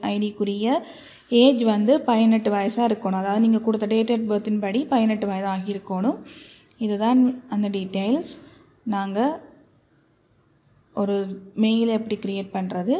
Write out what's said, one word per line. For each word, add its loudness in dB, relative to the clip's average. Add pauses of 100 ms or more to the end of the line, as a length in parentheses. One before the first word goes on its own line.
(140)
ஐடிக்குரிய -4 (760)
ஏஜ் 6
வந்து 4 (160)
பதினெட்டு 4
வயசா 0
இருக்கணும். -2
அதாவது 0
நீங்க 4
கொடுத்த 0
date 2
of -2
பர்த்-ின் 0
படி 0 (100)
பதினெட்டு 0
வயது -4
ஆகியிருக்கணும். -4 (680)
இதுதான் 2 (340)
அந்த -2 (100)
details. -4 (640)
நாங்க -4 (1800)
ஒரு -2 (460)
மெயில் 2
எப்படி -4
create -6
பண்றது -2